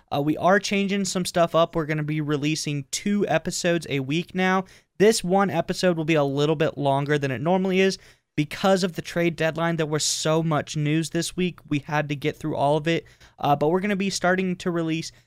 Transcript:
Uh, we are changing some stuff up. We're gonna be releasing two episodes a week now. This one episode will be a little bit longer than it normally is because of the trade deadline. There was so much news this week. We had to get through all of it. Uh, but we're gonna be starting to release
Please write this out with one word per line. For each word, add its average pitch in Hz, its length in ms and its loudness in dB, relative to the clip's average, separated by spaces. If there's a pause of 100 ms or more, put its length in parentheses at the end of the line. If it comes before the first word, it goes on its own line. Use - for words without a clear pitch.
(140)
Uh, 143 60 0
we 151 160 0
are 190 220 4
changing 196 480 -2
some 180 180 -2
stuff 170 300 0
up. 165 200 2
We're 160 120 -2
gonna 156 160 -2
be 156 180 -2
releasing 147 720 -2
two 202 380 0
episodes 170 600 0
a 139 120 -2
week 147 340 -4
now. 185 300 2 (340)
This 220 260 4
one 190 240 2
episode 170 480 0
will 160 80 -2
be 160 120 2
a 147 80 4
little 143 320 2
bit 151 200 0
longer 143 420 0
than 135 120 -2
it 123 100 -6
normally 185 400 2
is 190 180 2 (380)
because 185 480 0
of 180 100 -2
the 170 60 -10
trade 170 360 -2
deadline. 160 400 -2
There 156 100 0
was 151 180 -2
so 160 380 0
much 156 340 -2
news 151 340 0
this 170 240 -4
week. 180 320 -2
We 151 120 0
had 151 320 -4
to 147 60 -4
get 147 200 -4
through - 200 -6
all 143 200 2
of 156 120 -2
it. 165 180 0 (320)
Uh, 143 180 2
but 147 120 2
we're 185 120 2
gonna 202 160 -2
be 196 140 -2
starting 185 460 0
to 185 140 -4
release 165 420 -4 (140)